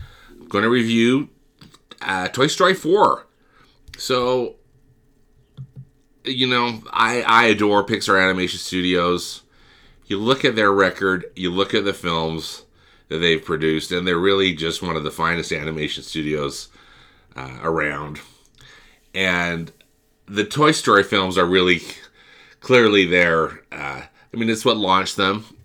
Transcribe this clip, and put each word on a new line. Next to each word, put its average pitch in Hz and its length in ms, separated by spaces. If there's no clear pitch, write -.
I'm - 200
gonna 104 200
review, 120 600
uh, 92 260
Toy 131 200
Story 180 260
four. 185 540
So, 127 600
you 131 200
know, 120 460
I, 113 300
I 113 240
adore 104 400
Pixar 98 360
Animation 92 380
Studios. 90 840
You 98 120
look 113 260
at 120 140
their 101 160
record, 92 600
you 90 160
look 95 240
at 104 120
the 98 80
films 82 680
that 80 120
they've 85 240
produced, 80 500
and 90 120
they're 87 120
really 95 360
just 80 280
one 85 160
of 76 80
the 76 60
finest 82 420
animation 78 500
studios, 76 640
uh, 65 260
around. 73 560
And 87 560
the 101 180
Toy 151 300
Story 104 300
films 95 340
are 90 80
really 90 380
clearly 107 460
there. 82 560
Uh, 71 300
I 113 40
mean, 113 120
it's 110 160
what 117 100
launched 92 400
them. 101 300